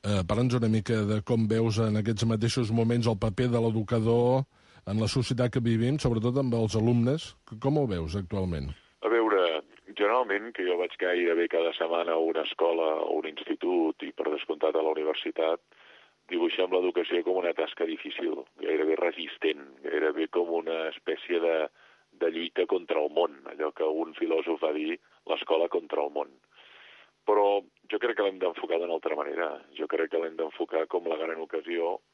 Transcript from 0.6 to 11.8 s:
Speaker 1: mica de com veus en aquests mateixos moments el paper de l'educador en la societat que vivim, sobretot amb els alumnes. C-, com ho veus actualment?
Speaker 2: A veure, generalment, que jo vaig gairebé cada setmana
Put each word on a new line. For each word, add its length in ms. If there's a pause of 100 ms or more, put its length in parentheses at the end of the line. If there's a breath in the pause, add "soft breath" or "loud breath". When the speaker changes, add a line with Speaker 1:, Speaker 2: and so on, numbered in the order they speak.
Speaker 1:
mica 380
de 160
com 240
veus 320
en 220
aquests 260
mateixos 480
moments 320
el 160
paper 320
de 80
l'educador 800 (480 soft breath)
en 80
la 80
societat 480
que 80
vivim, 400
sobretot 400
amb 160
els 160
alumnes. 640 (100)
C-, 160
com 160
ho 80
veus 320
actualment? 540 (340 soft breath)
Speaker 2:
A 80
veure, 480 (320)
generalment, 600
que 100
jo 160
vaig 160
gairebé 560
cada 240
setmana 400